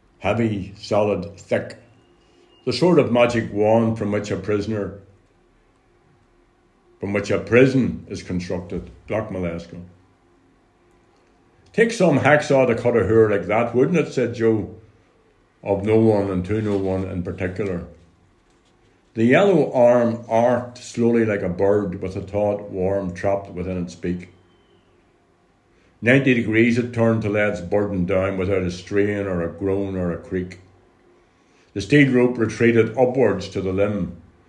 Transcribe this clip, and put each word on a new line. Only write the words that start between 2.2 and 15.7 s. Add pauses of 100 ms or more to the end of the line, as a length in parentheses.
the
sort
of
magic
wand
from
which
a
prisoner, (2000)
from
which
a
prison
is
constructed, (180)
Block
Molesco. (1900)
"Take
some
hacksaw
to
cut
a
hair
like
that,
wouldn't
it?"
said
Joe, (840)
of